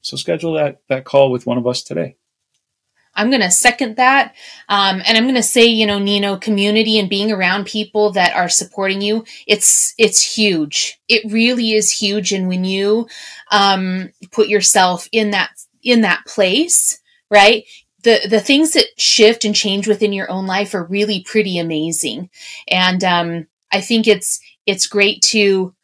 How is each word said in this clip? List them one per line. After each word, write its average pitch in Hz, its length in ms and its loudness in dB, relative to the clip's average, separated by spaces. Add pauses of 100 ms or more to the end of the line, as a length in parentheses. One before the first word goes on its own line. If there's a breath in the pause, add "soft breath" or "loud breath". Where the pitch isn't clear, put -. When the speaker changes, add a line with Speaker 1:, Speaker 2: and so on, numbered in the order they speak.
Speaker 1:
So - 140 -12
schedule 165 380 -6
that, 151 340 -4
that 131 180 -4
call 139 260 2
with 123 140 -6
one 123 120 -2
of 120 100 -4
us 123 160 -4
today. - 320 -8 (960)
Speaker 2:
I'm 214 160 -2
gonna 214 220 2
second 240 460 0
that. 262 380 2 (340 loud breath)
Um, 196 360 0
and 226 120 4
I'm 226 80 4
gonna 247 180 2
say, 233 220 4
you 220 200 4
know, 202 140 -2
Nino, 202 380 0
community 214 600 0
and 196 120 0
being 202 220 -2
around 190 340 -2
people 214 460 -2
that 180 240 0
are 180 120 0
supporting 190 540 -4
you, 214 240 -4 (200 loud breath)
it's, - 520 0
it's - 240 2 (160)
huge. 170 600 -2 (100)
It 220 200 0
really 226 440 0
is 214 180 0
huge. 202 400 -4
And 190 160 -2
when 185 160 -2
you, 202 440 -2 (440 loud breath)
um, 190 600 0 (200)
put 208 160 0
yourself 185 640 2
in 214 200 0
that, 190 180 -2 (340)
in 240 180 4
that 180 240 0
place, 220 760 0 (280)
right? 208 360 4 (380 loud breath)
The, 226 260 4
the 214 100 2
things 294 320 2
that - 160 2 (100)
shift - 480 4
and 208 80 0
change 202 340 -2
within 208 260 0
your 196 180 -8
own 190 160 -6
life 196 260 -4
are 175 120 -6
really 202 360 -2
pretty 190 380 -2
amazing. 160 680 -6 (400 loud breath)
And, 185 340 0
um, 170 440 -2 (260)
I 196 80 -2
think 226 260 0
it's, 196 320 0 (260 soft breath)
it's 196 220 -2
great 202 360 -2
to 196 500 0 (100)